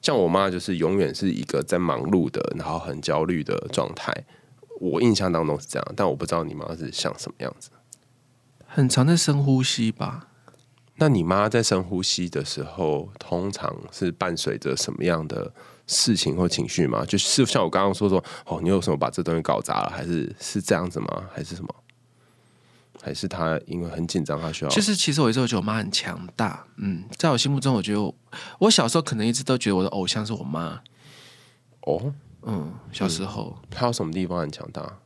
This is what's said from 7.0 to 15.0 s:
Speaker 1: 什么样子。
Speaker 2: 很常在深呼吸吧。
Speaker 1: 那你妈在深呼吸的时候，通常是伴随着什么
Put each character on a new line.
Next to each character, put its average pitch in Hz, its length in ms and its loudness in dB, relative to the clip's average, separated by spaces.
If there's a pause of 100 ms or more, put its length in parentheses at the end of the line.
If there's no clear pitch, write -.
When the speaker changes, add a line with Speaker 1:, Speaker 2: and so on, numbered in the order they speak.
Speaker 1:
什 - 140 -10
么 - 80 -18
样 - 220 -8
子。 - 100 -20 (960)
Speaker 2:
很 135 220 4
常 127 180 4
在 170 100 6
深 143 280 4
呼 131 180 4
吸 113 300 0
吧。 120 340 -8 (720)
Speaker 1:
那 156 120 6
你 101 120 4
妈 95 240 4
在 117 160 4
深 95 200 4
呼 90 200 -2
吸 92 240 0
的 76 160 -4
时 71 200 -6
候， 78 560 -2
通 92 340 -4
常 - 220 -4 (180)
是 90 200 0
伴 90 220 0
随 - 220 -2
着 69 180 -2
什 - 180 -2
么 - 120 -4